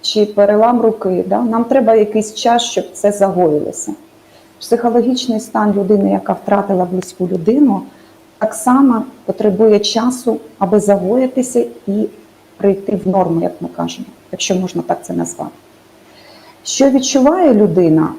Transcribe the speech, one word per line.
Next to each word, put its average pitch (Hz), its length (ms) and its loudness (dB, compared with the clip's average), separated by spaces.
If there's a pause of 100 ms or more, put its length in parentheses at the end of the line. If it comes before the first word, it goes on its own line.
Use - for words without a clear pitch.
чи 208 240 0
перелам 214 540 2
руки, 196 460 0
да, 196 140 0
нам 233 240 0
треба 233 300 2
якийсь 214 400 0
час, 233 280 0
щоб - 300 -6
це 202 200 0
загоїлося. 180 800 0 (680)
Психологічний 233 800 0
стан 208 320 -2
людини, 196 380 2
яка 196 220 -2
втратила 196 520 -2
близьку 180 440 -6
людину, 196 540 2 (560)
так 214 160 -4
само 254 480 2 (220)
потребує 208 560 2
часу, 233 560 -2 (220)
аби 196 220 2
загоїтися 233 840 0 (220)
і 208 200 -2 (500)
прийти 196 480 -2
в 185 40 -2
норму, 170 340 0
як 170 180 -4
ми 170 160 -8
кажемо, - 300 -8 (260)
якщо - 220 -4
можна 180 280 -4
так 175 220 -4
це - 80 -10
назвати. 170 400 -8 (1120)
Що - 260 2
відчуває 277 640 2
людина? 165 540 4 (100)